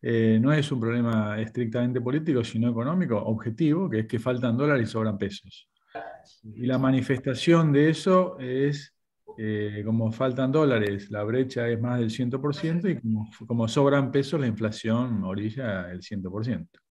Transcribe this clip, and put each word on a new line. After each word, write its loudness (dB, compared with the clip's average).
eh, 4
no 4
es 2
un -2
problema 0
estrictamente -2
político, 0
sino 0
económico, 0
objetivo, 0
que 0
es -2
que -4
faltan 0
dólares 2
y -10
sobran -2
pesos. -8
Y -8
la 2
manifestación 2
de 6
eso 2
es, -2
eh, -2
como 0
faltan 0
dólares, 2
la -4
brecha -2
es -2
más -2
del 0
cien -2
por -2
ciento -2
y -2
como, -2
como 0
sobran 4
pesos, 0
la 0
inflación -2
orilla -6
el -10
ciento -8
por -6
ciento. -6